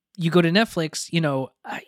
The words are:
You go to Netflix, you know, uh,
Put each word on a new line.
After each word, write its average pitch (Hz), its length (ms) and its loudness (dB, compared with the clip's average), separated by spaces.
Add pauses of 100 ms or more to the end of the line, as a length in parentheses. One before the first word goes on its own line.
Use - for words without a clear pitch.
(180)
You 170 140 0
go 175 120 6
to 165 80 2
Netflix, 175 640 -2
you 170 80 0
know, 135 280 -2 (160)
uh, - 220 -10